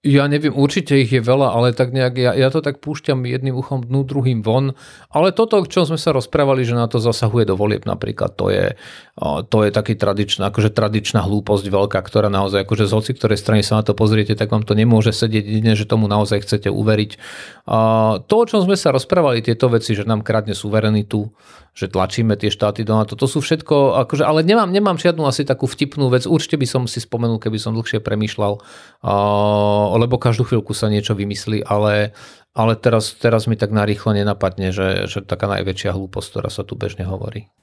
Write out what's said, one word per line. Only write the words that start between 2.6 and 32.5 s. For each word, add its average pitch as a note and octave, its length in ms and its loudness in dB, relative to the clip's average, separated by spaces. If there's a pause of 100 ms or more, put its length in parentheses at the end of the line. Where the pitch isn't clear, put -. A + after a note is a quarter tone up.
tak D3 160 -4
púšťam C#3+ 400 -4
jedným B2+ 320 -4
uchom B2+ 320 -6
dnu, C3 240 -2
druhým B2+ 320 0
von. B2+ 320 0 (400)
Ale E3 240 4
toto, A3 240 2
o F3 80 -4
čom F#3 160 2
sme D#3 160 -2
sa D#3 160 0
rozprávali, C3+ 480 2
že A#2 80 0
nato A#2 240 0
zasahuje A#2 480 2
do G2+ 80 0
volieb G2+ 320 0
napríklad, - 480 -4
to - 160 -2
je, - 320 0 (400)
a, D2 240 -4
to A2 160 2
je G#2 80 4
taký G#2+ 320 -2
tradičná, G2+ 480 0
akože G#2 240 0
tradičná G#2+ 480 0
hlúposť G2 480 -2
veľká, G2 320 0
ktorá G#2 320 0
naozaj, G2 320 0
akože G#2 240 0
z G#2+ 80 0
hoci A2 160 -2
ktorej G#2+ 320 -2
strany A2 160 4
sa A2 160 0
na G#2+ 80 2
to G#2+ 80 0
pozriete, G#2+ 480 2
tak G#2+ 80 -2
vám G#2+ 160 0
to - 80 -2
nemôže A2 400 4
sedieť, G#2+ 320 0
jedine, G#2+ 320 2
že G#2 80 -2
tomu G#2+ 240 2
naozaj G#2 400 0
chcete G2 240 -2
uveriť. G#2+ 480 0 (480)
A A2 100 0 (460)
to, - 160 2
o A#3 80 2
čom G3+ 160 2
sme F#3+ 160 2
sa C3+ 160 2
rozprávali, B2+ 480 0
tieto A#2 240 2
veci, A#2 240 0
že G#2 160 -2
nám A2 160 -2
kradne G#2+ 320 -2
suverenitu, G#2+ 720 0 (420)
že - 160 -8
tlačíme F#2+ 480 0
tie G#2 160 -2
štáty G#2 320 -2
do A2 160 0
nato, G#2+ 160 -2
to C3 160 -2
sú - 80 -2
všetko, C#3+ 640 2
akože, - 240 0
ale D#3 160 2
nemám, F#3+ 320 2
nemám G3 240 2
žiadnu E3 240 0
asi C#3 240 0
takú C3 240 -2
vtipnú C#3 400 -2
vec. B2+ 160 2
Určite D#3 320 0
by C3 80 0
som B2+ 240 -2
si - 80 -8
spomenul, A#2 400 -2
keby A2 240 -4
som A2+ 160 -4
dlhšie A2 240 -4
premýšľal, G#2+ 560 -2 (480)
a, G2+ 80 0 (800)
lebo A#2+ 240 2
každú A#2 320 0
chvíľku A2+ 240 -2
sa A2 160 -2
niečo G#2 240 0
vymyslí, G2+ 480 -4
ale, G#2 480 0 (480)